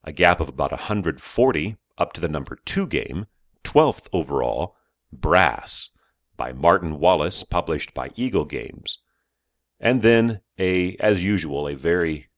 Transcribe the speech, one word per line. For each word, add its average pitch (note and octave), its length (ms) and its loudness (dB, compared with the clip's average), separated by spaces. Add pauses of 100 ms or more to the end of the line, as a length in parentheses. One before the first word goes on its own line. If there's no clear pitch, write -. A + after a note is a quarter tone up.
A E2 60 -10
gap F2 300 4
of D2+ 80 -2
about C#2+ 240 -4
a C#2+ 40 -6
hundred E2+ 440 -4
forty G#2+ 560 0 (200)
up E2 180 -4
to E2 60 -16
the E2 80 -2
number D2+ 360 -6
two G3 220 -4
game, C#2+ 400 -4 (360)
twelfth - 500 0
overall, C#2 640 -2 (380)
Brass D2+ 800 0 (460)
by B1 160 -6
Martin D#2+ 460 2
Wallace, E2 460 2
published E2 480 -4
by C2+ 240 -8
Eagle G2+ 300 -2
Games. - 520 -10 (800)
And A#2+ 240 2
then, A2+ 380 4 (180)
a, F#2 400 0
as G2+ 240 2
usual, D#2+ 460 -2
a D2 80 -6
very D#2+ 600 0